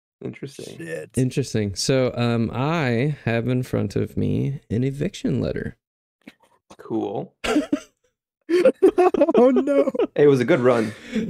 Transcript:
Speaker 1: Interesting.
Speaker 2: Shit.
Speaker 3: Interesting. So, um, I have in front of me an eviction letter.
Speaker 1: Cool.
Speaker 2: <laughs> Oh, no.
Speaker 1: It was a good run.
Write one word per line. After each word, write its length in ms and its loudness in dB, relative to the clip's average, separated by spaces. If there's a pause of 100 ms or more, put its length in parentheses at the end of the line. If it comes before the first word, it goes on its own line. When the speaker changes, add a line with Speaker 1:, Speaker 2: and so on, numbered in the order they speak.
(220)
Speaker 1:
Interesting. 560 -14
Speaker 2:
Shit. 380 -12
Speaker 3:
Interesting. 580 -2
So, 420 0
um, 360 0
I 720 -2
have 240 0
in 140 0
front 320 -4
of 220 -4
me 440 -2 (100)
an 140 -2
eviction 560 -4
letter. 360 -6 (1000)
Speaker 1:
Cool. 560 -6 (100)
Speaker 2:
<laughs> 0 - (1900)
Oh, 140 6
no. 400 2 (240)
Speaker 1:
It 120 6
was 140 6
a 40 2
good 160 2
run. 320 2 (380)